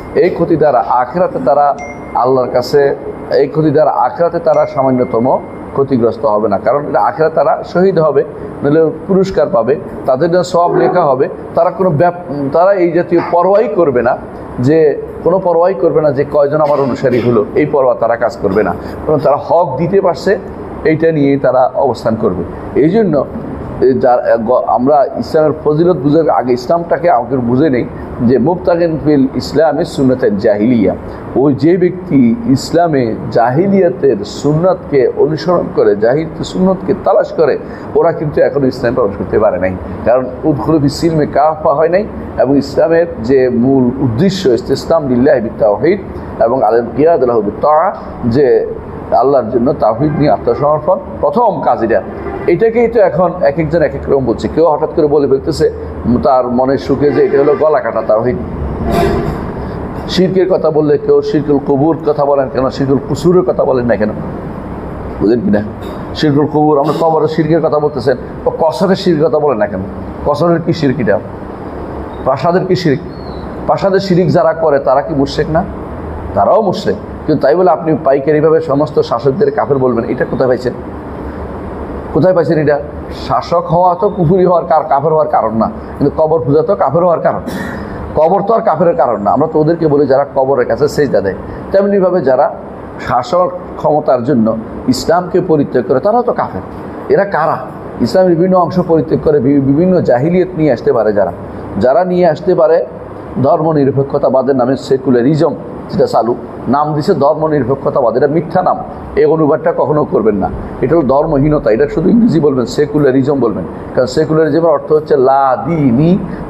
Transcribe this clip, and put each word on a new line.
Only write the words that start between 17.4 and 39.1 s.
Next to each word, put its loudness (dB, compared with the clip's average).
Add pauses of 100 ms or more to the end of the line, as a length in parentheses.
এই 2
পরোয়া 2
তারা 0
কাজ -2
করবে 0
না, 0 (320)
কারণ 2
তারা 2
হক 0
দিতে 0
পারছে, 0 (460)
এইটা 2
নিয়েই 2
তারা 2
অবস্থান 0
করবে। -2 (360)
এই 4
জন্য, 2 (560)
এ, -2
যার, 2
এ, 0 (100)
গ-, 2
আমরা 2 (120)
ইসলামের 0 (120)
ফজিলত 2
বুঝে 2
আগে 0
ইসলামটাকে 0
আমাকে 0
বুঝে 2
নেই 0 (360)
যে 4
মুবতাগিন 0
ফিল 4
ইসলামি 0
সুন্নাতাল 0
জাহিলিয়া, 2 (420)
ওই 2
যে 2
ব্যক্তি 2 (140)
ইসলামে 0 (180)
জাহিলিয়াতের 2
সুন্নাতকে 0
অনুসরণ 0 (120)
করে, 4
জাহিলিয়াতের -2
সুন্নাতকে 0 (100)
তালাশ 2
করে, 2 (360)
ওরা 2
কিন্তু -2
এখনো 2
ইসলামে -2
প্রবেশ -2